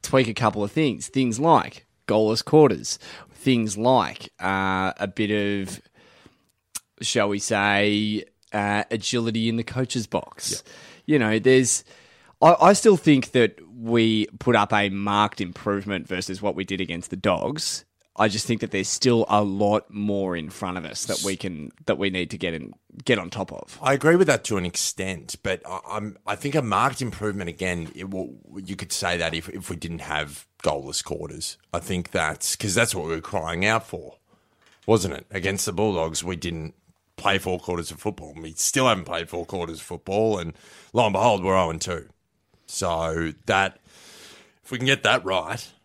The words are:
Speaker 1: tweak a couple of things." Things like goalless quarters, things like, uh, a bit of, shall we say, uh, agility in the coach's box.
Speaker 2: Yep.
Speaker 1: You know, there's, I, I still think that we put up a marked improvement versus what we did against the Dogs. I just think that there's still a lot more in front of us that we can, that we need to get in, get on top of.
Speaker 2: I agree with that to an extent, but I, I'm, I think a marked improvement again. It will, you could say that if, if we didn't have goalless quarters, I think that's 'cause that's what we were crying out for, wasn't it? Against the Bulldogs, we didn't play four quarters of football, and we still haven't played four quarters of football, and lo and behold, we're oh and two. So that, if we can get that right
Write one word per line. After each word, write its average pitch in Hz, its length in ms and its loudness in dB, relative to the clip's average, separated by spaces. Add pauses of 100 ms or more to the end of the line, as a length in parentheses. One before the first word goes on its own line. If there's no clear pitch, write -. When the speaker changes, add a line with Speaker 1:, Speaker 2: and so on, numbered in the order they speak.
Speaker 1:
tweak 131 260 2
a 110 60 -6
couple 107 300 0
of 98 80 -6
things." 147 360 -2
Things 123 300 0
like 143 460 2 (240)
goalless 110 360 4
quarters, 127 540 4 (360)
things 113 420 2
like, 113 540 0 (100)
uh, 95 560 0
a 101 100 -2
bit 101 240 -4
of, 101 500 -2 (1200)
shall 113 280 0
we 101 100 -2
say, 104 880 2 (280)
uh, 104 380 0
agility 113 580 -2
in 113 80 0
the 117 80 -4
coach's 127 420 -4
box. - 460 -6
Speaker 2:
Yep. - 100 -8 (440)
Speaker 1:
You 151 140 4
know, 110 180 2
there's, 131 460 4 (560)
I, 165 200 8
I 175 140 10
still 202 220 8
think 143 360 4
that 117 240 4 (220)
we 113 480 4 (140)
put 123 160 4
up 104 160 4
a 101 180 2
marked 101 500 0
improvement 98 640 -4
versus 92 360 -6
what 101 120 -2
we 95 100 -4
did 92 160 -6
against 87 300 -8
the 90 60 -6
Dogs. - 680 -2 (300)
I 107 140 2
just 104 180 -2
think 117 140 -2
that - 120 -6
there's 95 180 -2
still 120 400 4
a 104 120 4
lot 101 480 0
more 101 460 -2
in 80 140 -8
front 92 260 -8
of 85 80 -8
us - 220 -10
that 78 180 -4
we 98 100 -2
can, 82 380 -10 (140)
that 95 100 2
we 98 140 0
need 92 220 -4
to - 60 -8
get 85 140 -4
in, 73 220 -10 (320)
get 120 120 4
on 90 120 -8
top 95 220 -6
of. - 300 -16
Speaker 2:
I 135 120 4
agree 147 220 4
with 180 100 6
that 135 180 2
to 104 140 -2
an 90 80 -2
extent, - 760 -6
but 92 240 -4
I, 90 220 -10
I'm, 104 380 -8
I 101 100 -2
think 143 180 -6
a 156 60 4
marked 117 400 0
improvement 101 480 -4
again. 87 460 -4
It 95 160 -12
will, 92 240 -8 (280)
you 92 140 -10
could 90 160 -10
say 90 240 -2
that 82 160 -2
if, 80 160 -8
if - 220 -12
we 90 60 -6
didn't 82 240 -8
have 76 460 -6 (160)
goalless 71 400 -2
quarters, 78 540 -10 (160)
I 87 80 -4
think 90 300 -4
that's 78 440 -2
'cause 101 200 -4
that's 117 200 2
what 85 120 -4
we 82 60 -4
were 80 100 -4
crying 85 420 -4
out 110 240 2
for, - 300 -14 (680)
wasn't 95 280 4
it? - 160 -14
Against 98 340 -2
the 104 80 -4
Bulldogs, 85 500 0
we 90 140 -6
didn't 80 380 -8 (420)
play 98 220 0
four 92 200 -4
quarters 85 320 -6
of 78 80 -16
football, 82 360 -8
and 82 80 -14
we 80 100 -12
still 131 360 0
haven't 98 160 2
played 85 260 -8
four 87 160 -8
quarters 82 320 -8
of - 80 -16
football, 104 520 -2
and 82 140 -8 (400)
lo 120 140 4
and 101 80 0
behold, 101 280 2
we're 95 140 2
oh 90 140 2
and 80 100 -6
two. 85 300 -8 (560)
So 82 680 -4 (140)
that, 98 340 0 (840)
if - 60 -20
we 127 60 -6
can 123 100 -2
get 135 180 2
that 104 200 4
right 95 420 -4 (180)